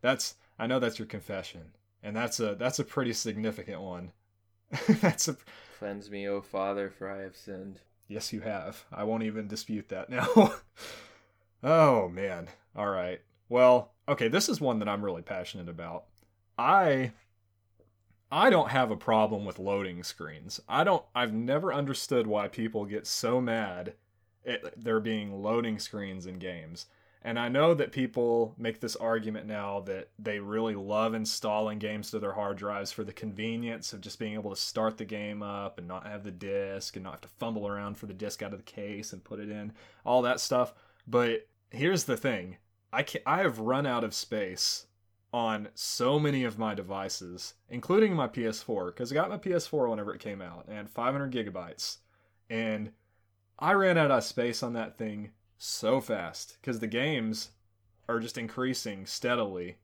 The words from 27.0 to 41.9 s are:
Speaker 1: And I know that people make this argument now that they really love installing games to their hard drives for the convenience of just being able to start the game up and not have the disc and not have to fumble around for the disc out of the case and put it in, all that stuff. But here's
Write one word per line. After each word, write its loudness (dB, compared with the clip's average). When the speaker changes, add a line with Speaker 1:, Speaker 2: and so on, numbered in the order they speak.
Speaker 1:
And -2
I 0
know 6
that 0
people 2
make -4
this -4
argument -2
now -4
that -8
they -4
really 0
love 0
installing 0
games -6
to -2
their -2
hard -2
drives -4
for -6
the -10
convenience -6
of -12
just -14
being -6
able -6
to -8
start 0
the -6
game -6
up -6
and -12
not -8
have -10
the -10
disc -4
and -10
not -10
have -14
to -20
fumble -6
around -6
for -14
the -10
disc -8
out -8
of -10
the -18
case -10
and -14
put -12
it -8
in, -8
all 6
that 2
stuff. 2
But 2
here's 0